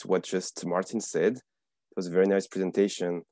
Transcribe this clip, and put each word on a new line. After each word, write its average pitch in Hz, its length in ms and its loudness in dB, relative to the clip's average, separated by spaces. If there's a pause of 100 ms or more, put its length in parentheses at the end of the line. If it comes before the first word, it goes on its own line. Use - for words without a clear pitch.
what 92 180 2
just - 420 -6
Martin 92 360 -2
said. 98 360 0
It - 580 -20
was 92 120 -4
a 87 40 -6
very 92 160 6
nice 98 200 2
presentation 92 840 0